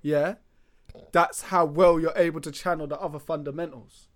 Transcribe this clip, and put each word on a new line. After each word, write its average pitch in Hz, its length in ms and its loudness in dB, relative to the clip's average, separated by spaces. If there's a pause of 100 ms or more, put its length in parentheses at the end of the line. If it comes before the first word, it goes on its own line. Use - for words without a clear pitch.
yeah, 151 340 0 (760)
that's - 300 2
how 175 220 2
well 170 340 4
you're 160 180 -2
able 170 240 0
to 151 100 -12
channel 156 340 -4
the 143 140 -8
other 151 180 -8
fundamentals. 147 1000 -10